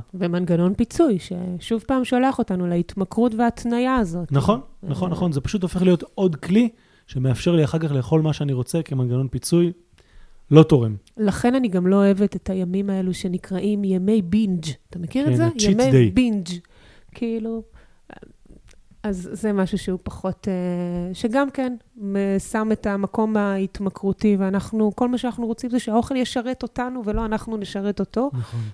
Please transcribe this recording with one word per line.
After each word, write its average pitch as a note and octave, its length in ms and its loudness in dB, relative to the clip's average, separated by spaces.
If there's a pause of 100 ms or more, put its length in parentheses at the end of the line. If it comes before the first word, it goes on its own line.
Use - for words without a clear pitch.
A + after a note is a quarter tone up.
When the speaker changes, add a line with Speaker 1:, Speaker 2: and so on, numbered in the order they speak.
(140)
Speaker 1:
ומנגנון F3 600 0
פיצוי, A#3+ 460 2
ששוב F3+ 680 -6
פעם C4 180 0
שולח B3+ 340 0
אותנו F3+ 280 -2
להתמכרות F#3+ 680 0
וההתניה A#3+ 600 0
הזאת. F3 360 -2
Speaker 2:
נכון, F#3 280 2 (240)
Speaker 1:
אה, F#3+ 60 -6
Speaker 2:
נכון, F3 220 -2
נכון. F3 200 0
זה C#3 100 0
פשוט F#3+ 220 -4
הופך F3+ 180 -2
להיות F3+ 220 6 (120)
עוד F#3 200 0
כלי A3 340 2 (380)
שמאפשר C3 480 0
לי D#3+ 80 6
אחר D#3+ 160 0
כך D#3+ 120 -2
לאכול C#3+ 300 2
מה D#3 120 2
שאני C#3+ 200 -2
רוצה B2+ 280 -2
כמנגנון C3 460 0
פיצוי, E3+ 440 2 (800)
לא D3+ 120 10
תורם. A#2 320 2 (220)
Speaker 1:
לכן A3 380 0
אני C4 120 0
גם F3+ 200 0
לא G3 80 4
אוהבת G3 400 4
את F#3+ 140 -8
הימים F#3+ 400 -2
האלו F#3+ 240 -2
שנקראים F#3+ 680 -4
ימי F#3+ 380 2
בינג'. F3+ 440 0 (240)
אתה F3 100 -10
מכיר B3+ 260 -4
את - 40 4
Speaker 2:
כן, - 60 4
Speaker 1:
זה? E4 100 4
Speaker 2:
ה-cheat A3+ 260 2
Speaker 1:
ימי A3 200 4
Speaker 2:
day. F3+ 220 6
Speaker 1:
בינג'. G#3 340 2 (680)
כאילו, A3+ 460 -6 (1400)
אז F#3 280 -6
זה G#3+ 220 -2
משהו F#3+ 240 2
שהוא F#3 260 -4
פחות, - 440 -8
אה, F3+ 680 -4
שגם C4 380 0
כן B3+ 220 -4 (280)
מ-, G3 380 0
שם A3 320 -2
את G#3+ 160 -2
המקום G#3+ 500 -2
ההתמכרותי, G3 1040 -2
ואנחנו, G3+ 560 0
כל B3 140 0
מה B3 80 0
שאנחנו A#3+ 300 -4
רוצים A#3 220 -6
זה A#3+ 100 0
שהאוכל A3+ 360 0
ישרת B3+ 480 -2
אותנו, B3 420 -6
ולא G#3+ 200 -2
אנחנו A3 320 -4
נשרת G3+ 420 -4
אותו. A#3 340 -2
Speaker 2:
נכון. A#2 260 -6 (140)